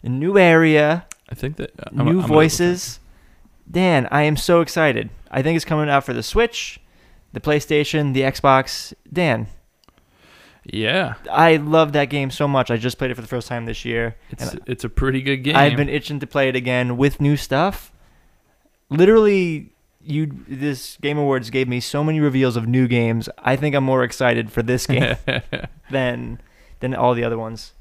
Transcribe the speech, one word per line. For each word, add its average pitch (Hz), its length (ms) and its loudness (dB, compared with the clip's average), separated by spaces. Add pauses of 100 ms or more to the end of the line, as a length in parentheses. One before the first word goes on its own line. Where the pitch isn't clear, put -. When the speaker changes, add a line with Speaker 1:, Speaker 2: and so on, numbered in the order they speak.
Speaker 1:
a 120 60 -8
new 151 300 0
area, 160 680 6 (220)
Speaker 2:
I 123 80 -12
think 147 220 -8
that, - 200 -8
uh, - 140 -16
I'm, - 20 -18
Speaker 1:
new 135 60 -2
Speaker 2:
I'm - 60 2
gonna 165 100 4
look 185 80 0
at 117 60 -4
Speaker 1:
voices. 160 680 2 (720)
Dan, 175 400 2
I 147 120 2
am 151 140 2
so 170 240 4
excited. 139 480 0 (220)
I 131 120 -2
think 160 120 0
it's 160 100 -2
coming 151 240 -2
out 139 140 2
for 131 120 -8
the 117 100 -4
Switch, - 560 -2 (520)
the 131 80 -10
PlayStation, 147 760 0
the 135 80 2
Xbox. 135 680 0 (200)
Dan. 135 340 0 (1160)
Speaker 2:
Yeah. 117 500 -4 (160)
Speaker 1:
I 160 280 6
love 151 340 2
that 143 140 2
game 135 240 -4
so 147 180 -2
much. 135 220 0
I 117 60 2
just 120 220 -4
played 131 120 -4
it 120 40 -6
for 120 80 -12
the 110 60 -16
first 123 180 -6
time 117 200 -8
this 113 180 -10
year, 117 320 -4 (140)
Speaker 2:
It's, - 220 -8
Speaker 1:
and - 140 -12
Speaker 2:
it's 127 180 -8
a 117 40 -6
pretty 131 340 -2
good 135 220 -2
game. 147 100 0
Speaker 1:
I've 143 220 4
been 143 120 -2
itching 147 320 -6
to 135 60 -10
play 139 220 0
it 127 80 -2
again 123 400 -2
with 139 240 0
new 147 160 2
stuff. 165 560 -4 (960)
Literally, 185 840 4 (300)
you, 147 460 -6
this 135 520 -8
Game 147 180 -2
Awards 131 320 -2
gave 131 180 -2
me 123 120 -2
so 147 220 -4
many 156 180 0
reveals 131 360 2
of 113 100 -2
new 123 220 2
games. 117 400 0 (100)
I 131 180 0
think 139 180 -2
I'm 135 100 0
more 131 180 2
excited 120 480 -2
for 120 120 -4
this 123 240 -2
game 120 300 0 (360)
Speaker 2:
<laughs> - 380 -14
Speaker 1:
than, 123 500 -4 (400)
than 127 140 -4
all 123 200 0
the 117 100 -2
other 117 140 -4
ones. 113 420 -12